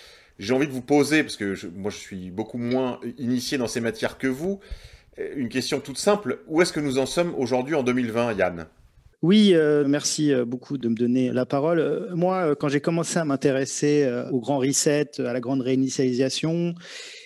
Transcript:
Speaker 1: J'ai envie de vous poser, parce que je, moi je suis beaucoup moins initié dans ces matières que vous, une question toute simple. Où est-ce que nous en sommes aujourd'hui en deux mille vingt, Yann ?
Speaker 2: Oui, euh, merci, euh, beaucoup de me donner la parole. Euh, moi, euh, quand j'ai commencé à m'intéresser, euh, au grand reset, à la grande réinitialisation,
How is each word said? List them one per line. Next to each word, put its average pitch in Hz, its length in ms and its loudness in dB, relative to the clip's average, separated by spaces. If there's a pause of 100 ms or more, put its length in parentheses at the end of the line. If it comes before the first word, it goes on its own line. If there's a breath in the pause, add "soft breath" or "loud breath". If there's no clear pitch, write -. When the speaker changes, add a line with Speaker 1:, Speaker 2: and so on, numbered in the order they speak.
(380 loud breath)
Speaker 1:
J'ai 104 160 -2
envie 139 120 2
de 135 60 -8
vous 127 100 -6
poser, 147 400 4
parce - 140 -8
que 98 180 -4
je, 98 140 -10
moi 98 220 -8
je 95 80 -12
suis 92 320 -12
beaucoup 107 280 -8
moins 123 420 -2 (180)
initié 123 380 -2
dans 120 120 -2
ces 123 120 -4
matières 117 380 -4
que - 80 -4
vous, 170 340 -4 (760 loud breath)
une 123 120 -4
question 131 320 -2
toute 135 180 -10
simple. - 500 0
Où 156 120 2
est-ce 175 120 2
que 160 80 -4
nous 135 180 0
en 135 80 2
sommes 175 300 -2
aujourd'hui 127 380 -2
en 143 80 2
deux 123 100 2
mille 123 180 0
vingt, 117 220 0
Yann ? 87 340 -2 (560)
Speaker 2:
Oui, 202 320 8
euh, 151 320 4
merci, 143 460 0
euh, 127 120 2
beaucoup 123 320 -6
de 123 120 -4
me 117 80 2
donner 123 360 2
la 123 140 0
parole. 156 320 2
Euh, 156 360 -2
moi, 180 340 2
euh, 147 60 2
quand 147 140 -2
j'ai 139 120 2
commencé 170 380 0
à 165 60 0
m'intéresser, 143 800 2
euh, 123 280 -2
au 131 100 0
grand 135 180 0
reset, 147 640 0
à 123 120 -2
la 127 80 -2
grande 131 220 -2
réinitialisation, 131 1120 0 (520 loud breath)